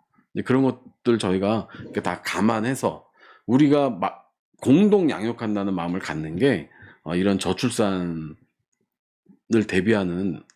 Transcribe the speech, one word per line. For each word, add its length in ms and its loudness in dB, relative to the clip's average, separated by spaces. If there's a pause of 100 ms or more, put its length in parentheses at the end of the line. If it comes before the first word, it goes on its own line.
(340)
이제 100 -6
그런 180 2
것들 560 -2
저희가 500 0 (120)
이렇게 200 -8
다 220 -6
감안해서 840 -2 (380)
우리가 440 4
마-, 220 -4 (500)
공동 480 6
양육한다는 640 -4
마음을 240 -4
갖는 380 -8
게, 340 2 (320)
어, 140 -4
이런 220 2
저출산을 1000 -2 (1300)
대비하는 760 -2 (120)